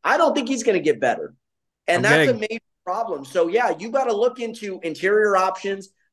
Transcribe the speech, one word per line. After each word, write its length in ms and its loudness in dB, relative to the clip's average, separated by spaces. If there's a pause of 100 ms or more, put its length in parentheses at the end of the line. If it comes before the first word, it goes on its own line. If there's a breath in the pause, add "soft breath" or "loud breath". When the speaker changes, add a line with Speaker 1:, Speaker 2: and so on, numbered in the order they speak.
Speaker 1:
I 140 2
don't 180 2
think 140 -2
he's 160 -4
gonna 160 2
get 200 0
better. 340 -2 (520)
And 120 2
Speaker 2:
I'm 40 -2
Speaker 1:
that's 240 4
Speaker 2:
getting 100 2
Speaker 1:
a 140 -6
major 100 -8 (240)
problem. 400 -6
So, 240 0
yeah, 300 0
you 120 -10
gotta 240 0
look 260 0
into 420 -8
interior 540 2
options. 540 -2 (220)